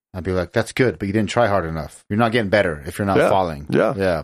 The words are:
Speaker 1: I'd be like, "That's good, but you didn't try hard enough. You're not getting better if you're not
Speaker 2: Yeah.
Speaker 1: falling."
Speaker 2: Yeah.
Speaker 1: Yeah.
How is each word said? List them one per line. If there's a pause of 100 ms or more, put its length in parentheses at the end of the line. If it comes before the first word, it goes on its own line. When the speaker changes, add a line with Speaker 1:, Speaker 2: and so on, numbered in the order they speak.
(140)
Speaker 1:
I'd
be
like,
"That's
good,
but
you
didn't
try
hard
enough.
You're
not
getting
better
if
you're
not
Speaker 2:
Yeah.
Speaker 1:
falling."
Speaker 2:
Yeah.
Speaker 1:
Yeah.